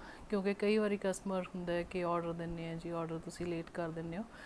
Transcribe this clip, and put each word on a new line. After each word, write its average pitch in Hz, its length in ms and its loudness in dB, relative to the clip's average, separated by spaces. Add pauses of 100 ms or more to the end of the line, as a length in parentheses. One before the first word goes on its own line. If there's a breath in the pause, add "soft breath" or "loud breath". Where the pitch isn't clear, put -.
(300 loud breath)
ਕਿਉਂਕਿ 202 240 4
ਕਈ 208 240 6
ਵਾਰੀ 208 240 4
ਕਸਟਮਰ 185 400 0
ਹੁੰਦਾ 175 300 -2
ਹੈ 175 100 4
ਕਿ 175 220 0
ਆਰਡਰ 170 280 2
ਦਿੰਦੇ 165 380 -4
ਆ 165 40 -2
ਜੀ, 170 160 -4
ਆਰਡਰ 165 280 -2
ਤੁਸੀਂ 170 280 -6
ਲੇਟ 170 240 -2
ਕਰ 170 180 -2
ਦਿੰਦੇ 165 300 -4
ਹੋ। 233 60 -2 (220 loud breath)